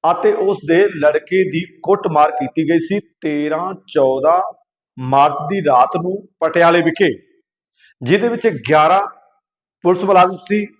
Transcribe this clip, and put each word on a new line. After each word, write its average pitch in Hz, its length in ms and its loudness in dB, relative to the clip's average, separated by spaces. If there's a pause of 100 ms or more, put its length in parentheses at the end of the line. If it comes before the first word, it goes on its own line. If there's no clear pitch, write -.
(120)
ਅਤੇ 208 220 0
ਉਸ 190 240 -2 (100)
ਦੇ 175 200 4
ਲੜਕੇ 160 640 0
ਦੀ - 340 -8
ਕੁੱਟਮਾਰ 160 480 2
ਕੀਤੀ - 400 -4
ਗਈ 165 80 2
ਸੀ 190 200 -4
ਤੇਰਾਂ 160 720 -6
ਚੌਦਾਂ 147 680 0 (580)
ਮਾਰਚ 139 340 2
ਦੀ 160 260 -6
ਰਾਤ 135 380 2
ਨੂੰ 185 300 -6 (120)
ਪਟਿਆਲੇ 170 420 2
ਵਿਖੇ, 165 580 -2 (640)
ਜਿਹਦੇ 196 260 0
ਵਿੱਚ 233 180 -2
ਗਿਆਰਾਂ 156 540 2 (800)
ਪੁਲਿਸ 180 220 0
ਮੁਲਾਜ਼ਮ 185 340 2
ਸੀ 208 300 -4 (120)